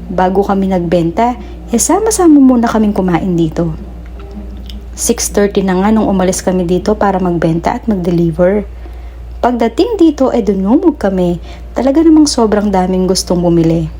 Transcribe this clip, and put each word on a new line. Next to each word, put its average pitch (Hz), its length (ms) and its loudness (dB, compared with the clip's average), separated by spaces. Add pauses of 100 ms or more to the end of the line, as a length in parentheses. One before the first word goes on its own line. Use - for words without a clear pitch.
Bago 185 400 0
kami 196 240 0
nagbenta, 180 720 0 (320)
eh 233 80 0
sama-sama 381 580 4
muna 254 300 6
kaming 214 240 2
kumain 185 480 0
dito. 165 320 -2 (1300)
Six - 320 -2
thirty 202 320 0
na 185 160 0
nga 208 160 2
nung 208 160 0
umalis 185 320 0
kami 185 240 0
dito 180 240 0
para 196 320 0
magbenta 170 480 0
at 240 160 -6
mag-deliver. 180 800 0 (720)
Pagdating 240 560 -2
dito, 294 400 2
eh 233 80 0
dunumog 208 560 0
kami. 180 400 0 (320)
Talaga 269 320 2
namang 311 240 6
sobrang 214 400 0
daming 185 400 2
gustong 180 320 0
bumili. 165 480 2 (120)